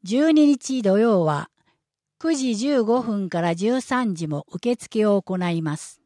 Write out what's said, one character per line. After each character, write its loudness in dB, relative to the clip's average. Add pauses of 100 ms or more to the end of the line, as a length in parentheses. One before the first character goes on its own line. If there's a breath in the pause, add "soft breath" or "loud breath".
十 2
二 6
日 0
土 4
曜 4
は、 -2 (680)
九 0
時 -2
十 0
五 0
分 -4
か -2
ら 0
十 0
三 -2
時 -6
も -6
受 -4
付 -2
を 4
行 -6
い -2
ま -4
す。 -18